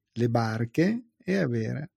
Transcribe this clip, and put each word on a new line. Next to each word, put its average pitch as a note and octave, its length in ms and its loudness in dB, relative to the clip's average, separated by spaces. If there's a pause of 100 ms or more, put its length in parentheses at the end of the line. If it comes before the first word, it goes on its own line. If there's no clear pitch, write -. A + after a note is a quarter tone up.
(140)
le A#2+ 160 0
barche A#2 880 0
e F#3 180 -2
avere B2 600 -2